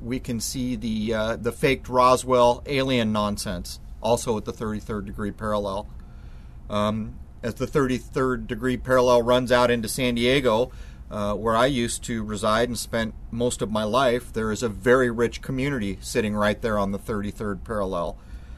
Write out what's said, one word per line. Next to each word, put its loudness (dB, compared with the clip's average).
We -4
can -4
see -4
the, -2
uh, 0
the -4
faked 0
Roswell 6
alien 2
nonsense, -2
also 0
at -6
the -6
thirty-third -6
degree -6
parallel. -4
Um, -2
as -4
the -4
thirty-third 0
degree -2
parallel 6
runs 4
out 6
into 0
San 0
Diego, 4
uh, -4
where 0
I 6
used 0
to -4
reside 2
and -4
spent -4
most -2
of -2
my 0
life, 2
there -2
is -2
a 2
very 6
rich 0
community -2
sitting 0
right 2
there 0
on 0
the -4
thirty-third -6
parallel. -4